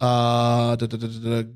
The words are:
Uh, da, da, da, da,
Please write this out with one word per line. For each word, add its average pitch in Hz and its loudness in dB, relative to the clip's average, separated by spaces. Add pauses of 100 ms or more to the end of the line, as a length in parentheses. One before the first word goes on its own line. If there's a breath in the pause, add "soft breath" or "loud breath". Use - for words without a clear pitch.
Uh, 120 2
da, 117 -2
da, 113 -6
da, 117 -8
da, 113 -4 (140)